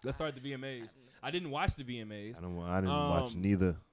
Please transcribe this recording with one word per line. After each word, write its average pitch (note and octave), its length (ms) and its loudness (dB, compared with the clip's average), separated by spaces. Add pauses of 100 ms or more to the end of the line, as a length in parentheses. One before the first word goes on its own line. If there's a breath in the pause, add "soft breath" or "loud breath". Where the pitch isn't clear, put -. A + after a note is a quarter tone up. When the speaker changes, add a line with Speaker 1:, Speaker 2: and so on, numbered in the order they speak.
Speaker 1:
Let's F3 140 -4
Speaker 2:
I - 20 -14
Speaker 1:
start D3+ 160 -2
the C3+ 80 -12
V C#3 100 -6
M C3 120 -8
As. C3+ 160 -8
Speaker 2:
haven't A2+ 140 -14 (280 loud breath)
Speaker 1:
I C3+ 80 -4
didn't E3+ 200 -2
watch D#3 260 0
the C#3 80 -10
V A#2+ 160 -6
M G#2+ 120 -10
As. G#2 240 -8
Speaker 3:
I E2 60 -14
don't F2+ 140 -4
wa-, F2 100 -4
I F2+ 160 4
didn't F#2+ 120 4
watch F2 400 2
Speaker 1:
Um, E2+ 60 -4
Speaker 3:
neither. F#2 360 6 (160)